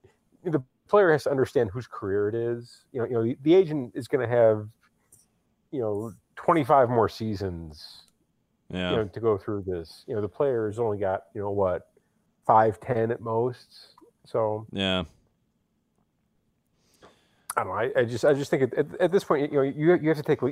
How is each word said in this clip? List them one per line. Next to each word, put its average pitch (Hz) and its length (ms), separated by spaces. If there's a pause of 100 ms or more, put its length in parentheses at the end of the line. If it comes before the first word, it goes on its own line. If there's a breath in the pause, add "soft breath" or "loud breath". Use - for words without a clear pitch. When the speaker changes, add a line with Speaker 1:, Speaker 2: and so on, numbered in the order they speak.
(440 soft breath)
Speaker 1:
the 156 180 (280)
player 196 240
has 147 100
to - 80
understand 127 380
whose 117 180
career 101 400
it 110 80
is. 120 560
You 135 80
know, 117 60
you 123 80
know, 113 100
the, 117 200
the 156 120
agent 151 400
is 117 140
gonna 127 180
have, 113 400 (1040)
you 151 80
know, 107 320 (240)
twenty-five 139 540
more 117 180
seasons 90 960 (680)
Speaker 2:
Yeah. 92 200
Speaker 1:
you - 60
know, 110 80
to 101 140
go 110 180
through 101 300
this. 87 400
You 131 80
know, 104 60
the 104 80
player's 113 500
only 107 180
got, 98 260 (100)
you 107 80
know, 101 100
what, 95 380 (580)
five, 110 320
ten 113 320
at 117 100
most. 117 760 (300)
So 110 460
Speaker 2:
Yeah. 95 320 (2500 soft breath)
Speaker 1:
I 117 80
don't - 20
know. 92 60
I, 113 180 (100)
I 120 40
just, 117 180
I 147 100
just 139 160
think 139 140
at, 120 120
at, 151 260
at 175 100
this 185 140
point, 147 260
you 147 60
know, 135 60
you, 147 320
you 151 120
have 156 100
to 147 60
take, 139 180
you 123 100